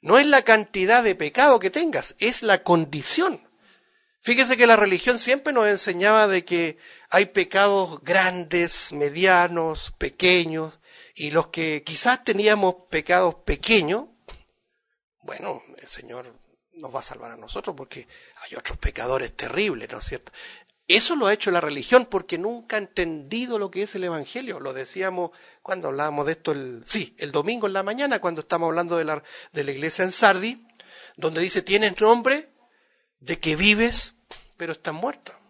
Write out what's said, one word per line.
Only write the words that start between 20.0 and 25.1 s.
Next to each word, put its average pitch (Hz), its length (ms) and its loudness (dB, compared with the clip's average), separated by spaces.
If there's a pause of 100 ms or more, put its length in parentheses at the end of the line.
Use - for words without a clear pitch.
cierto? - 280 -10 (540)
Eso 226 300 4
lo 247 100 0
ha 196 60 4
hecho 214 180 -2
la 175 120 0
religión 151 420 2
porque 185 320 -6
nunca 226 400 -8
ha - 20 -2
entendido 185 800 -6
lo 196 120 -6
que 190 140 -6
es 208 100 -14
el 185 100 -8
Evangelio. 175 560 -8
Lo 135 140 -8
decíamos 180 560 -6 (320)